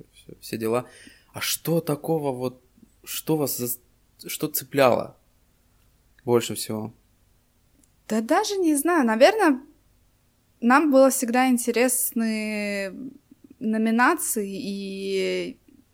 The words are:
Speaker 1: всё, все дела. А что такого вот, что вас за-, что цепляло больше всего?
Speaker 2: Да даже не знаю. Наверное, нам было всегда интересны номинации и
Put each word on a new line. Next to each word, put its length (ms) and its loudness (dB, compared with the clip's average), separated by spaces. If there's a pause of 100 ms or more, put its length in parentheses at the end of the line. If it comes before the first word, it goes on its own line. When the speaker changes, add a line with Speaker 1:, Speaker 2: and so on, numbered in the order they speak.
(140)
Speaker 1:
всё, 260 -20
все 160 -12
дела. 300 -4 (480)
А 80 -12
что 380 -2
такого 520 -4
вот, 300 -8 (420)
что 320 -4
вас 220 -2
за-, 200 -6 (480)
что 220 -6
цепляло 680 2 (1080)
больше 300 2
всего? 380 -8 (1160)
Speaker 2:
Да 140 -2
даже 340 0
не 200 2
знаю. 300 2
Наверное, 540 4 (1000)
нам 300 4
было 200 6
всегда 380 0
интересны 1400 -2 (640)
номинации 880 0 (140)
и 960 -4 (360)